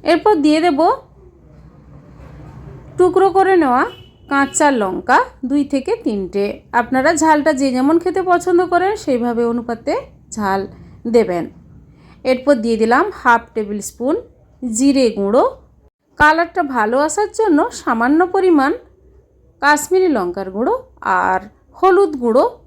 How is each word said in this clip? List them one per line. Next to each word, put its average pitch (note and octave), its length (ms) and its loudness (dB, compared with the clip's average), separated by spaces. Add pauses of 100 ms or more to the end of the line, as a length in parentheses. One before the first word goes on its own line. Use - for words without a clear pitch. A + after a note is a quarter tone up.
এরপর F4 300 2 (100)
দিয়ে D4+ 220 4
দেব C#4+ 140 0 (2250)
টুকরো F#4 380 4
করে F#4+ 260 4
নেওয়া B3+ 200 2 (480)
কাঁচা C#4 380 0 (120)
লঙ্কা G3+ 380 0 (320)
দুই C#4+ 120 0 (100)
থেকে C#4 200 -2 (120)
তিনটে, G3+ 400 -4 (360)
আপনারা C4 300 0 (100)
ঝালটা D#4 400 2
যে C#4 160 2
যেমন C#4 260 2
খেতে F#4 280 -2
পছন্দ F4 300 2 (120)
করেন F4+ 200 0 (120)
সেইভাবে A#3+ 460 -2
অনুপাতে A#3 420 -6 (420)
ঝাল G3 260 -2 (540)
দেবেন। F3+ 300 2 (880)
এরপর C4 240 2 (100)
দিয়ে A3+ 180 0
দিলাম A#3+ 220 2 (160)
হাফ A#3 220 2 (120)
টেবিল G#3 340 -6
স্পুন C4+ 260 -4 (480)
জিরে B3+ 440 0 (120)
গুঁড়ো, G#3 260 2 (760)
কালারটা E4 440 2 (140)
ভালো A3+ 200 0 (100)
আসার G#4 320 -2
জন্য G4 200 2 (220)
সামান্য B3+ 400 0 (140)
পরিমাণ E4+ 380 2 (880)
কাশ্মীরি D4+ 540 2
লঙ্কার F#3 340 -6
গুঁড়ো A#3+ 240 -2 (440)
আর F#3 220 0 (360)
হলুদ F4+ 360 2 (100)
গুঁড়ো A#3+ 220 2 (220)